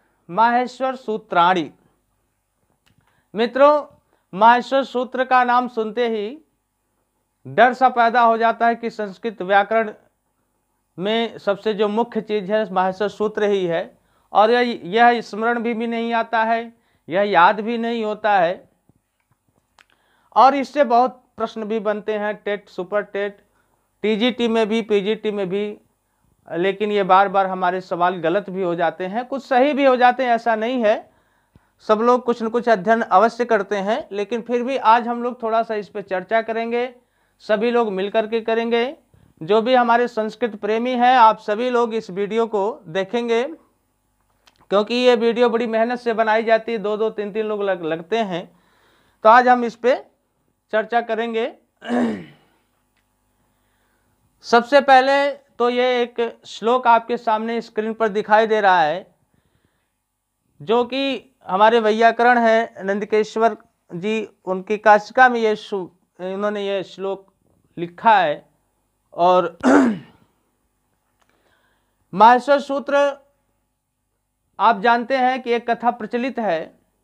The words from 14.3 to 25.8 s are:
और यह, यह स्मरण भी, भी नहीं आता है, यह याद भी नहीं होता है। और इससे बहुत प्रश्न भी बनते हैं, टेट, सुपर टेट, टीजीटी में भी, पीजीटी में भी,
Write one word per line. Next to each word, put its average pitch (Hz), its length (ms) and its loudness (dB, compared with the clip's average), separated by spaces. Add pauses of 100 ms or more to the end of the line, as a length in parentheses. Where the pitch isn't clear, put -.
और 214 180 4
यह, 240 320 0
यह 226 380 2
स्मरण 226 380 -4
भी, 233 140 -4
भी 226 140 -6
नहीं 233 260 -6
आता 226 300 -2
है, 226 300 -4 (360)
यह 180 120 0
याद 196 380 4
भी 226 180 -4
नहीं 233 280 -4
होता 208 340 0
है। 180 300 -2 (1700)
और 262 200 6
इससे 277 280 -2
बहुत 240 400 0 (140)
प्रश्न 220 260 -8
भी 214 160 -4
बनते 208 340 -4
हैं, 208 220 -6
टेट, 208 340 -8
सुपर 185 320 -6
टेट, 202 440 -8 (560)
टीजीटी 233 460 -2
में 226 220 0
भी, 226 120 -2
पीजीटी 214 500 -4
में 202 180 -6
भी, 208 300 -6 (720)